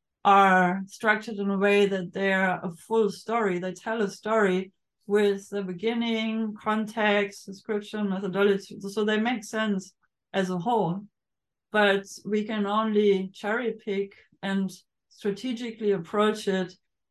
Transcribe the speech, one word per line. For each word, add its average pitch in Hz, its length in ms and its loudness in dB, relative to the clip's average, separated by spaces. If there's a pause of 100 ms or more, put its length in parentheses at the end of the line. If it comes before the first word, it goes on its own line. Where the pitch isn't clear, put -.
(240)
are 190 640 6
structured 214 520 -2
in 202 120 -2
a 196 80 -2
way 202 280 4
that 185 260 -2
they're 190 500 0
a 180 80 -6 (160)
full 220 240 2
story. 208 480 -2
They 185 140 -6
tell 226 300 -6
a 202 80 -2
story 196 640 0 (340)
with 202 440 2
the 202 120 -4
beginning, 220 1000 -2
context, 214 840 0
description, 208 640 -6
methodology. 196 680 0
So 202 240 -4
they 214 140 2
make 240 240 -2
sense 208 520 -4 (380)
as 185 180 0
a 180 80 -2
whole, 196 460 0 (680)
but 196 320 2 (200)
we 208 200 -2
can 214 220 -2
only 208 680 2
cherry 220 380 -4 (120)
pick 196 280 -4 (300)
and 196 280 -2 (380)
strategically 226 840 -4
approach 208 540 0
it 185 260 -2 (380)